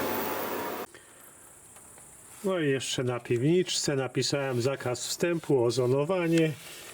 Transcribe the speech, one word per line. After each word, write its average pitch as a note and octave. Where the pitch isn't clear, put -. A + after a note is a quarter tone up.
No F#3+
i D3+
jeszcze C3+
na B2
piwniczce D3+
napisałem C3+
zakaz C3
wstępu, D#3+
ozonowanie. D3+